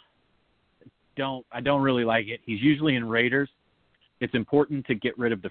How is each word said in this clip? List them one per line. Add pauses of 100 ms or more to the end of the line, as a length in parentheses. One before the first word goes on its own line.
(1160)
don't,
I
don't
really
like
it.
He's
usually
in
Raiders. (720)
It's
important
to
get
rid
of
the